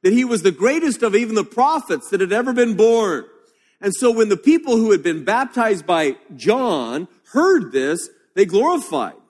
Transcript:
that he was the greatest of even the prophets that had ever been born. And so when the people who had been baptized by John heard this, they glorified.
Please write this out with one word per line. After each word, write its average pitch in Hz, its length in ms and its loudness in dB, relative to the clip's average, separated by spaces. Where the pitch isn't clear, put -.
that 185 100 2
he 247 120 2
was 233 180 -4
the 190 80 2
greatest 262 540 -2
of 202 100 -2
even 220 220 0
the 202 80 0
prophets 254 640 -2
that 196 100 -2
had 190 120 -2
ever 247 200 -2
been 240 220 0
born. 214 520 2
And 196 160 -4
so 247 160 0
when 226 200 0
the 190 80 0
people 277 400 2
who 220 140 2
had 190 100 2
been 160 200 -4
baptized 220 640 -2
by 156 300 0
John 160 760 -2
heard 320 400 2
this, 139 360 -2
they 196 140 2
glorified. 185 720 -2